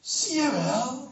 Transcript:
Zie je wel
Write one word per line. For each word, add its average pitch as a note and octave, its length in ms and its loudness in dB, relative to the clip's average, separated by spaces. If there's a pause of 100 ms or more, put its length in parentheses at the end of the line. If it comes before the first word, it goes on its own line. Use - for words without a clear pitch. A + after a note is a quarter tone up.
Zie - 340 -2
je D4+ 160 4
wel A3+ 480 0 (140)